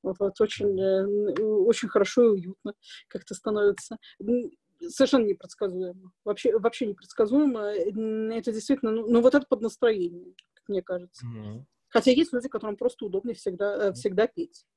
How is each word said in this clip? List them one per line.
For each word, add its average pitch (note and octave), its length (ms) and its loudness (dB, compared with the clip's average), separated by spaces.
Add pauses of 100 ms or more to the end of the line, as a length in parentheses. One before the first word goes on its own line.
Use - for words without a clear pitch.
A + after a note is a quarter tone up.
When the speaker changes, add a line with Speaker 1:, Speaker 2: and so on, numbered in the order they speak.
Speaker 1:
Вот, F#3 160 -6
вот, G3 220 -2
очень, G#3 280 0
Speaker 2:
Мгм. F#3+ 100 -2
Speaker 1:
э, F#3+ 240 2
н-, G#3 600 0
очень A3+ 240 2
хорошо G#3 340 2
и A#3 60 8
уютно G3 440 -4 (340)
как-то - 280 -14
становится. G#3 640 -2 (220)
Н-, A#3 300 -2 (400)
совершенно C4 360 4
непредсказуемо. F#3 880 -6 (140)
Вообще, F3 320 0
вообще A3+ 300 0
непредсказуемо. A#3 720 0 (140)
Э, F#3+ 180 -2
н-, A3 460 -4
это A3+ 140 -4
действительно, A3 400 -2
ну, A3 160 -2
ну, A#3 140 6
вот B3+ 140 6
это C#4 120 4
под G#3+ 140 0
настроение, F#3 720 -2 (200)
как - 160 -20
мне G3 120 -2
кажется. F3+ 420 -10
Speaker 2:
Мгм. A2+ 420 -12 (240)
Speaker 1:
Хотя - 220 4
есть C#4 220 4
люди, B3 160 -4
которым G#3+ 280 -6
просто A#3+ 280 -2
удобнее G3 300 -4
всегда, G3+ 540 -2
э, F#3 40 -4
Speaker 2:
Мгм. - 20 -8
Speaker 1:
всегда G#3 320 0
петь. - 380 -10 (120)